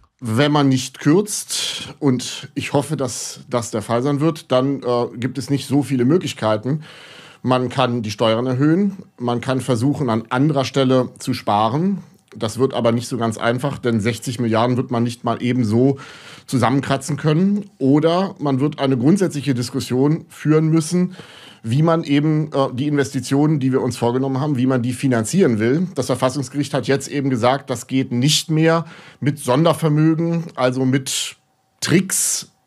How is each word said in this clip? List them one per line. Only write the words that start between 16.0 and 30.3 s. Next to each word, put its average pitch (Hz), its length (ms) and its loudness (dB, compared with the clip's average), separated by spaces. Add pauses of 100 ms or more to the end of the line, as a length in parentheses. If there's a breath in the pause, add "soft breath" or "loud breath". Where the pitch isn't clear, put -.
zusammenkratzen 135 680 0
können. 190 640 0
Oder 160 600 2
man 135 220 -2
wird 156 180 -2
eine 135 200 0
grundsätzliche 143 560 2
Diskussion 131 720 -2
führen 156 400 2
müssen, 175 460 0 (480 loud breath)
wie 123 200 2
man 165 220 2
eben, 151 480 0
äh, 135 220 2
die 143 140 -2
Investitionen, 143 680 0
die 131 140 0
wir 127 80 2
uns 117 160 -2
vorgenommen 131 420 0
haben, 147 180 -2
wie 123 100 2
man 131 160 2
die 123 100 -2
finanzieren 123 680 2
will. 139 360 0
Das 127 120 -4
Verfassungsgericht 135 680 -2
hat 123 120 -2
jetzt 135 220 0
eben 135 220 -2
gesagt, 127 400 0
das 120 160 -6
geht 131 260 -2
nicht 139 380 0
mehr 160 340 2 (360 loud breath)
mit 147 180 -2
Sondervermögen, 160 1080 2 (120)